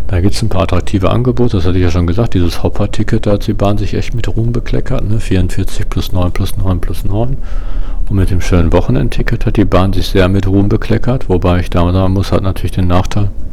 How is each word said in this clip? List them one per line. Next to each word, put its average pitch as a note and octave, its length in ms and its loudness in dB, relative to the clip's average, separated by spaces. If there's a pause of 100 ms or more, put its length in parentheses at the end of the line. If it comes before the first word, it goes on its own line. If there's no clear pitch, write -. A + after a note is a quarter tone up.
Da F#2 140 0
gibt's G2+ 200 2
ein - 60 -2
paar F#2 160 0
attraktive F2+ 460 0
Angebote, A#2 480 0
das F#2 80 0
hatte F#2 120 2
ich F#2 60 2
ja F2 80 2
schon F2 160 0
gesagt, G#2 260 0
dieses E2+ 300 0
Hopper-Ticket, - 640 0
da G#2+ 60 0
hat G2+ 140 -2
die G#2+ 80 -2
Bahn G2+ 240 0
sich - 160 -2
echt G2 200 -2
mit A#2+ 160 0
Ruhm A2+ 240 -2
bekleckert, - 500 0
ne? G#2+ 160 0
Vierundvierzig - 720 0
plus - 240 -2
neun F2+ 180 2
plus F#2+ 240 0
neun F#2 240 0
plus - 240 -2
neun. A#2+ 320 0 (720)
Und G#2+ 80 0
mit F#2+ 140 2
dem F#2 100 2
schönen E2+ 320 2
Wochenendticket B2 760 0
hat - 120 0
die - 80 2
Bahn F#2+ 260 2
sich - 160 0
sehr F#2 220 0
mit F#2+ 180 0
Ruhm G2+ 220 2
bekleckert, A2 580 0
wobei F2+ 320 0
ich F2+ 100 -2
da F2 220 0
sagen F#2 220 0
muss, F#2+ 180 -2
hat F#2+ 100 0
natürlich F#2+ 300 -2
den F#2 160 -2
Nachteil, F2+ 440 0 (220)